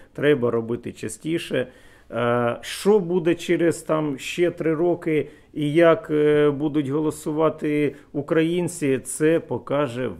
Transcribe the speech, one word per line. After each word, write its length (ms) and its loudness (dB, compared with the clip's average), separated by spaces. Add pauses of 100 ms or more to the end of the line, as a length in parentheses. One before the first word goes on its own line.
(140)
треба 380 2
робити 400 -4
частіше. 760 -6 (440)
Е, 500 0
що 380 2
буде 360 0
через 460 0
там 360 -2
ще 340 -2
три 240 -2
роки 540 0 (240)
і 200 -2
як, 380 6
е, 380 4
будуть 380 -2
голосувати 1080 0 (180)
українці, 840 0
це 400 0
покаже 720 -4 (100)